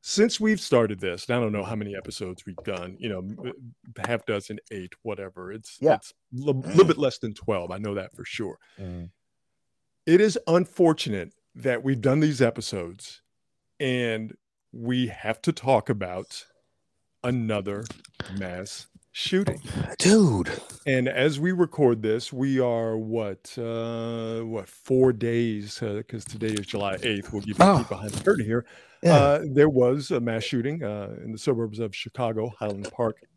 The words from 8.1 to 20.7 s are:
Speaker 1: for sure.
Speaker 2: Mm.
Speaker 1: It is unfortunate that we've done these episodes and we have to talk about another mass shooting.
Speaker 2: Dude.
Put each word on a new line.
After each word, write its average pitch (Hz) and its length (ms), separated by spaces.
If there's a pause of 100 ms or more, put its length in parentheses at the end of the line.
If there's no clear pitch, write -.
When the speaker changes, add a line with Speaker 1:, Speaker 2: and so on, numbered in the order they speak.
Speaker 1:
for 95 100
sure. - 320 (220)
Speaker 2:
Mm. 90 300 (960)
Speaker 1:
It 175 160
is 208 160 (100)
unfortunate 160 880 (220)
that 120 280
we've 135 180
done 139 180
these 147 220
episodes 101 800 (580)
and 117 560 (360)
we 123 360
have 107 360
to - 80
talk 127 380
about 95 560 (760)
another 110 600 (540)
mass 92 500 (240)
shooting. - 500 (360)
Speaker 2:
Dude. 175 520 (360)